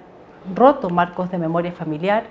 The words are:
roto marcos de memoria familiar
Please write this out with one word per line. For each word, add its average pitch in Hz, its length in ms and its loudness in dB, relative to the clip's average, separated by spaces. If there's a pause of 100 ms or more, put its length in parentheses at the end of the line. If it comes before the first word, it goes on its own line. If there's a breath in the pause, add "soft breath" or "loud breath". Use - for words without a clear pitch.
(560)
roto 254 340 4
marcos 180 400 -2
de 185 80 -4
memoria 170 320 -2
familiar 175 600 -2